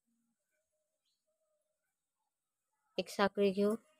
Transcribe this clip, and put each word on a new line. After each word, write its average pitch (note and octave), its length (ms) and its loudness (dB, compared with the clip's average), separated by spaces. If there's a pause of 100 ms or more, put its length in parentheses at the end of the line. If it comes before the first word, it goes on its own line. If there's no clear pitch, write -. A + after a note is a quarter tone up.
(3000)
एक F#3 120 -8
साखळी G3+ 400 0
घेऊ, G3+ 240 0 (260)